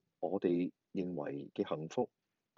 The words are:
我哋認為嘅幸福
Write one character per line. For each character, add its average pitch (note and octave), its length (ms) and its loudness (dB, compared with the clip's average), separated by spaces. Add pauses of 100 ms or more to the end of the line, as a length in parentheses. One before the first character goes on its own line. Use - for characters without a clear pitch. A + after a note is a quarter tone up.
(200)
我 F2+ 220 0
哋 F2 300 4 (200)
認 F2+ 240 -2
為 C#2+ 400 -4
嘅 G2+ 120 0
幸 D#2+ 220 -4
福 - 200 -2 (480)